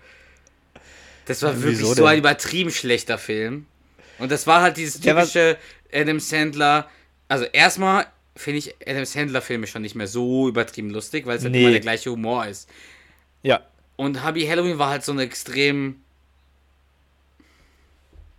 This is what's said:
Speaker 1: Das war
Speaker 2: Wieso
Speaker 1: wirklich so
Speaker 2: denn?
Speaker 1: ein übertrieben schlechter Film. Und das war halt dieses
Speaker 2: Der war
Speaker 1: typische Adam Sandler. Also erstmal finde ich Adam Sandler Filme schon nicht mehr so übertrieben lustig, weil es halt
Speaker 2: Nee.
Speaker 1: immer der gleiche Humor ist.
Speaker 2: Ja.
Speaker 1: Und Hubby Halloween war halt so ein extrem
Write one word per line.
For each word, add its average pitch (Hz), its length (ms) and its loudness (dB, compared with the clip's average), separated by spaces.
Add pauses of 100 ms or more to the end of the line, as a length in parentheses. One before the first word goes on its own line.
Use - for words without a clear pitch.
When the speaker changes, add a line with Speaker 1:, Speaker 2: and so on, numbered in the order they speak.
(1300)
Speaker 1:
Das 131 180 -6
war 147 120 0
Speaker 2:
Wieso 123 80 -4
Speaker 1:
wirklich 110 240 0
so 123 80 2
Speaker 2:
denn? 156 100 8
Speaker 1:
ein 156 140 6
übertrieben 151 520 0
schlechter 117 480 -2
Film. 113 460 -6 (520)
Und 131 140 -6
das 147 160 -2
war 170 140 8
halt 175 160 2
dieses 151 240 -8
Speaker 2:
Der 156 140 4
war 170 80 6
Speaker 1:
typische 165 340 2 (340)
Adam 151 280 0
Sandler. 151 720 0 (380)
Also 131 180 -2
erstmal 190 600 4 (300)
finde 147 240 -8
ich - 160 -12 (120)
Adam 135 180 -4
Sandler 135 360 -4
Filme 113 260 -6
schon 110 140 -10
nicht 107 140 -10
mehr 104 120 -6
so 123 400 0
übertrieben 113 440 -4
lustig, 127 340 -8
weil 120 120 -4
es 123 60 -8
halt 123 80 -4
Speaker 2:
Nee. 127 120 4
Speaker 1:
immer 120 80 8
der 110 100 4
gleiche 113 300 -4
Humor 117 360 -4
ist. - 220 -16 (720)
Speaker 2:
Ja. 131 220 2 (320)
Speaker 1:
Und 135 280 -4
Hubby 156 200 -2
Halloween 170 320 0
war 143 120 0
halt 143 140 -4
so 147 100 -6
ein 139 60 -2
extrem 135 800 -2 (2250)